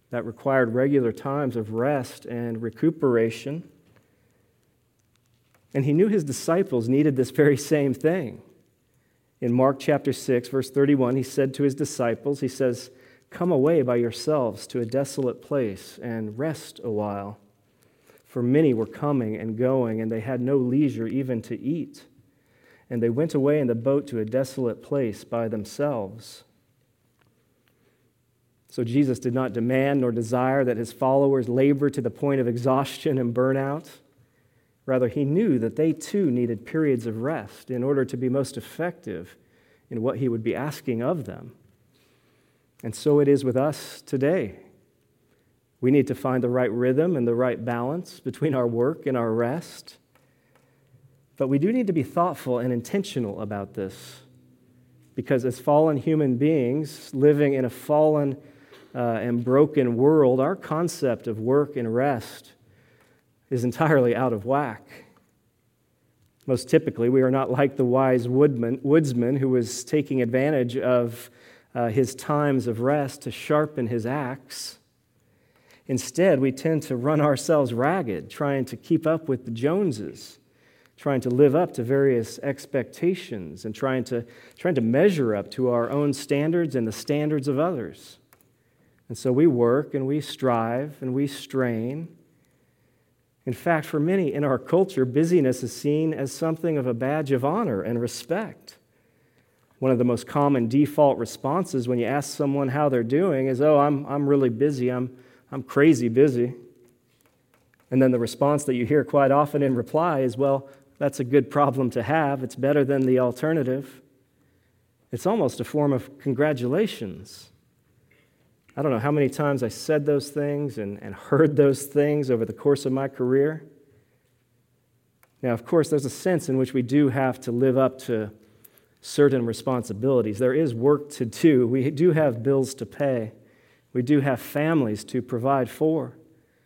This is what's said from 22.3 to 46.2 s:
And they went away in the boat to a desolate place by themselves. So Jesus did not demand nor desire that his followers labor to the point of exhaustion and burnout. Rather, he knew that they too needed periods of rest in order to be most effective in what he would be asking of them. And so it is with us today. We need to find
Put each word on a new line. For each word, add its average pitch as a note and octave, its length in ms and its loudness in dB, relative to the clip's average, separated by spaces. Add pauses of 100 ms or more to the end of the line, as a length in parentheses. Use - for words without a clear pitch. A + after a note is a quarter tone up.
And A#2+ 140 -2
they A#2 80 2
went D3+ 240 -2
away C#3+ 260 4
in C3+ 60 0
the A#2 80 0
boat C3+ 340 0
to A#2 120 -4
a G#2+ 40 -2
desolate B2+ 580 -4
place B2 420 -4
by A#2 240 -4
themselves. A2+ 960 -6 (2250)
So - 160 -4
Jesus B2+ 340 0
did B2 160 -4
not B2+ 180 -2
demand C3 480 0
nor B2 120 0
desire B2 520 0
that B2 120 0
his A2+ 160 -6
followers C#3 560 2
labor C#3 420 2
to C3+ 100 -6
the A#2+ 100 -2
point C#3 300 -2
of A#2+ 80 0
exhaustion C3 720 0
and A#2+ 160 -2
burnout. C3+ 540 -2 (960)
Rather, B2+ 220 2
he C#3+ 160 -2
knew D#3 340 2
that A2+ 180 -2
they D#3+ 160 2
too F3 380 -2
needed A#2+ 360 -2
periods C#3 400 0
of A2 160 -6
rest B2+ 480 -8
in B2 120 -4
order C3+ 220 2
to C3 120 -8
be B2+ 120 -2
most B2+ 280 -2
effective A#2 800 -10 (540)
in A2+ 120 -6
what A#2 160 -2
he B2+ 100 -2
would A#2 140 -4
be A2+ 120 -2
asking C3 480 -6
of D3 220 -2
them. F2+ 280 -14 (1300)
And A2+ 120 -8
so D3 260 4
it C#3 80 4
is C#3 160 4
with B2+ 120 0
us - 460 -4
today. C#3 540 -2 (1200)
We B2+ 100 2
need C#3 180 6
to B2+ 60 -2
find B2+ 280 -2